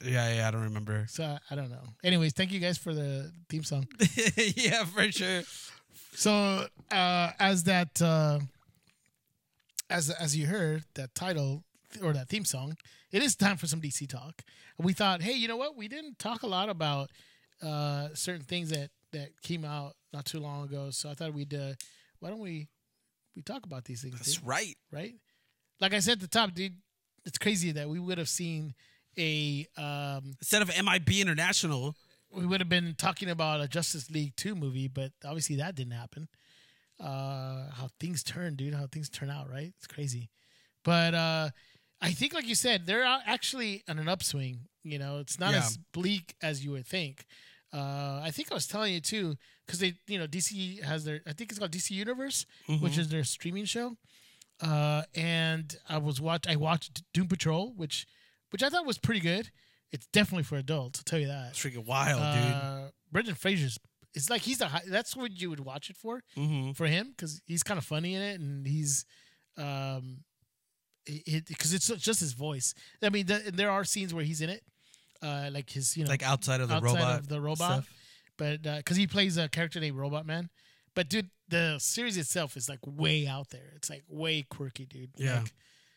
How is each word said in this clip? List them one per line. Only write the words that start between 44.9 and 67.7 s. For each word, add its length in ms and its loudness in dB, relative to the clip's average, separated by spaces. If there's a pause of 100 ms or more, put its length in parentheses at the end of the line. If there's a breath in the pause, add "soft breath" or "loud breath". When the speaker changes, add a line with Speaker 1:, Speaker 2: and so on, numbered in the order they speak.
Speaker 2:
know, 180 -6
it's 220 -8
not 120 4
Speaker 1:
Yeah. 80 6
Speaker 2:
as 180 0 (160)
bleak 480 0
as 220 -2
you 80 -4
would 160 -6
think. 380 -4 (480 loud breath)
Uh, 500 -4
I 80 -2
think 200 -6
I 40 -2
was 120 -2
telling 260 0
you, 80 -2
too, 340 -2 (320 soft breath)
'cause 120 -4
they, 160 2 (120)
you 120 -2
know, 80 -2
D 120 -4
C 380 -2
has 260 -2
their, 240 -6
I 60 -6
think 180 -10
it's 80 -8
called 120 -2
D 80 -4
C 160 -2
Universe, 500 -2 (220 soft breath)
which 120 2
Speaker 1:
Mm-hmm. 220 2
Speaker 2:
is 80 0
their 140 0
streaming 420 -4
show. 320 -2 (640 soft breath)
Uh, 420 4 (120)
and 600 0 (140)
I 80 0
was 240 0
watch-, 260 0
I 80 4
watched 480 0 (100)
Doom 140 4
Patrol, 480 2
which, 300 -4 (460 soft breath)
which 100 -4
I 80 4
thought 160 2
was 140 0
pretty 220 2
good. 280 2 (420 soft breath)
It's 160 -8
definitely 360 4
for 140 -4
adults, 420 -4
I'll 40 -12
tell 160 0
you 80 0
that. 220 -8
Speaker 1:
It's 100 -6
freaking 260 -6
wild, 340 4
dude. 340 4
Speaker 2:
Uh, 380 -4 (200)
Brendan 240 0
Fraser's, 420 2 (360)
it's 160 -2
like 120 2
he's 180 0
the 100 2
high, 180 -2
that's 300 0
what 220 -4
you 100 -4
would 100 -6
watch 300 -10
it 80 -18
for, 260 -8 (140)
Speaker 1:
Mm-hmm. 340 0
Speaker 2:
for 160 0
him, 300 2
'cause 280 -8
he's 180 0
kinda 180 -2